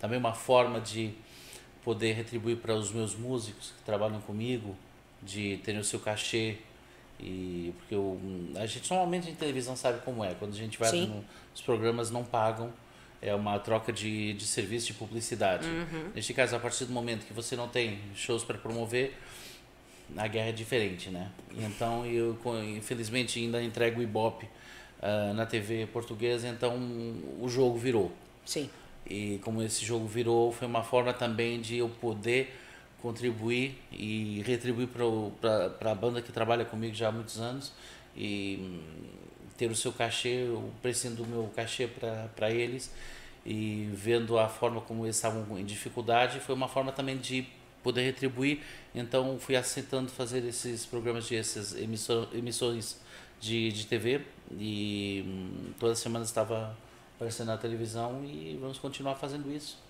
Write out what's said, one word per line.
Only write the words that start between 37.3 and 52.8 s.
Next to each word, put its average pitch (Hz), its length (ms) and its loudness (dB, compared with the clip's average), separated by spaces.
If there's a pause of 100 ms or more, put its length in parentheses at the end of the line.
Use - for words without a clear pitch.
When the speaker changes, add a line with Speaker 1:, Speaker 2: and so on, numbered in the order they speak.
Speaker 1:
anos 127 320 -6 (440)
e, 101 440 -2
hum, 90 200 -8 (760)
ter 117 120 2
o 113 60 0
seu 117 180 0
cachê, 120 520 2
o 110 260 -2 (100)
precinho 120 360 0
do 117 100 -4
meu 117 280 -2
cachê 117 340 -2
pra, 110 480 -4
pra 107 160 4
eles. 120 400 0 (520)
E 107 480 -2
vendo 113 460 4
a 110 100 8
forma 113 320 0
como 113 240 -4
eles 113 120 0
estavam 107 420 0
em 98 60 -4
dificuldade, 117 720 2
foi 131 160 -2
uma 131 140 0
forma 135 240 0
também 135 260 -2
de 127 260 -2 (380)
poder 123 200 4
retribuir. 131 600 2 (320)
Então 131 460 2
fui 131 160 2
aceitando 127 520 0
fazer 123 360 -2
esses 117 420 -2
programas 117 400 -2
de, 120 80 -2
essas 107 400 -2
emissor-, 113 580 0
emissões 120 680 -2 (400)